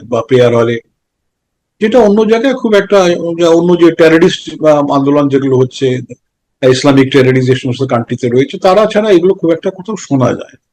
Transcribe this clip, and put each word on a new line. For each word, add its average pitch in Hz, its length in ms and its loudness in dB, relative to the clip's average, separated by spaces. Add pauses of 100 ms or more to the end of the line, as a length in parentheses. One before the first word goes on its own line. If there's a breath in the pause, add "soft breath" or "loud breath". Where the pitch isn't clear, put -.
বা 113 160 -4
প্রেয়ার 123 340 2
হলে, 117 240 -2 (1000)
যেটা 220 200 0
অন্য 208 300 2
জায়গায় 233 240 0
খুব 220 220 -2
একটা, 196 280 2 (460)
অন্য 170 300 2
যে 165 120 4
টেররিস্ট 165 720 0
বা 151 120 4
আন্দোলন 143 560 0
যেগুলো 131 280 -2
হচ্ছে, 127 420 -2 (720)
ইসলামিক 135 400 2
টেররিস্ট 131 380 0
যে 127 60 2
সমস্ত 127 280 -6
কান্ট্রিতে 123 460 -6
রয়েছে, 135 280 -2
তারা 190 280 2
ছাড়া 208 260 -2
এগুলো 175 220 2
খুব 165 180 -2
একটা 165 180 -4
কোথাও 190 260 -12
শোনা 127 380 -2
যায়, - 240 -14 (160)